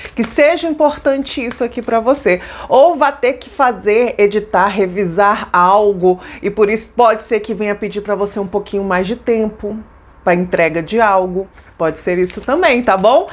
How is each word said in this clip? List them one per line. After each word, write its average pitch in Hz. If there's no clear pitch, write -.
que 226
seja 330
importante 294
isso 233
aqui 240
pra 226
você. 220
Ou 302
vai 285
ter 247
que -
fazer, 226
editar, 202
revisar 190
algo, 185
e 202
por 202
isso 220
pode 220
ser 220
que 214
venha 208
pedir 202
pra 208
você 196
um 196
pouquinho 196
mais 185
de 226
tempo 214
pra 180
entrega 170
de 208
algo. 190
Pode 160
ser 175
isso 185
também, 277
tá 208
bom? 240